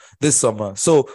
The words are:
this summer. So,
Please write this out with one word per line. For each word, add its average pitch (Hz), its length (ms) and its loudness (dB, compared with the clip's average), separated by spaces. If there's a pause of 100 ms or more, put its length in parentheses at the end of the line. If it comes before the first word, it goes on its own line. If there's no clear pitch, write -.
(200)
this 143 160 0
summer. 107 400 -2
So, 151 380 2